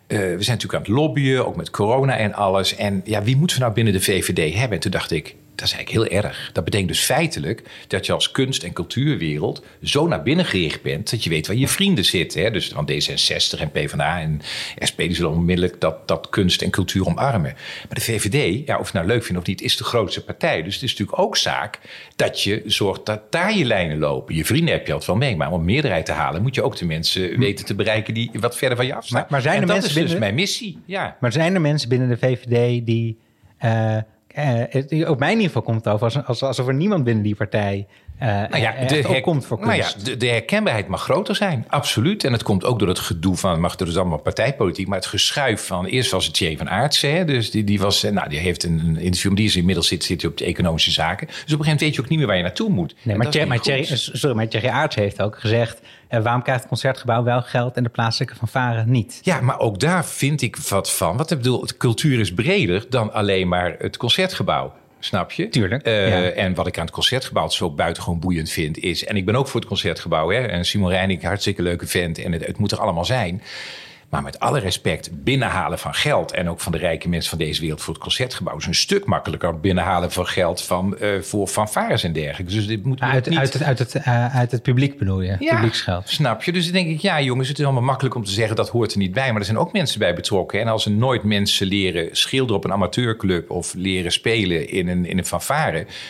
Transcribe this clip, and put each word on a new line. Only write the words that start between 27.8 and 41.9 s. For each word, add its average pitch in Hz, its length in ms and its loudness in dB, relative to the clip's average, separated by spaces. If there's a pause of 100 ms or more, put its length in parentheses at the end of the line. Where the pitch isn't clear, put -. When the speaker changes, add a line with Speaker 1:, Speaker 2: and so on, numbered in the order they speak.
Speaker 1:
die 113 160 -2 (100)
wat - 160 -2
verder 123 200 0
van 123 100 0
je 127 80 -4
afstaan. 117 260 -2
Speaker 2:
Maar, - 100 -4
maar 139 100 2
zijn 156 140 2
Speaker 1:
En 208 60 2
Speaker 2:
er 190 60 2
Speaker 1:
dat 208 100 4
Speaker 2:
mensen 170 140 0
Speaker 1:
is 143 120 0
dus 170 100 2
Speaker 2:
binnen 165 160 0
Speaker 1:
mijn 101 120 0
missie, 202 460 -4
ja. 175 340 -6
Speaker 2:
Maar 120 120 2
zijn 165 220 2
er 185 60 4
mensen 147 280 2
binnen 127 200 2
de 120 80 2
V 127 220 0
V - 60 -14
D 120 420 2
die, 113 320 0 (400)
eh, 110 380 2
eh, 110 60 -2 (680)
het, 151 380 0
op 143 100 2
mijn 170 200 2
niveau 147 260 0
komt 113 200 0
het 107 100 2
over 107 100 0
als, 117 220 0
als, 120 160 -4
alsof 131 240 -2
er 131 80 2
niemand 170 300 2
binnen 113 180 2
die 104 120 2
partij, 101 520 0 (320)
eh, - 100 -2
Speaker 1:
Nou 104 280 0
ja, 113 180 0
Speaker 2:
eh, 127 140 -2
Speaker 1:
de 143 80 2
Speaker 2:
echt 139 120 2
Speaker 1:
her-, 135 80 2
Speaker 2:
opkomt 139 300 0
voor 113 120 -4
Speaker 1:
nou 113 140 0
ja, 180 60 4
Speaker 2:
kunst? 98 260 -2
Speaker 1:
de, 123 120 -2
de 120 100 0
herkenbaarheid 120 640 2
mag 95 140 -2
groter 196 320 0
zijn, 170 340 0
absoluut. 147 560 0